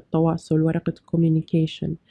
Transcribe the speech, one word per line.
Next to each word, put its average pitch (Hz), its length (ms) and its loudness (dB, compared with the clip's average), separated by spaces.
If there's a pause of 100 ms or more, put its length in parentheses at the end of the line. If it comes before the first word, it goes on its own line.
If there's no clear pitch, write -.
(120)
تواصل، 160 500 0
ورقة 160 320 -2
communication. 160 960 -2 (220)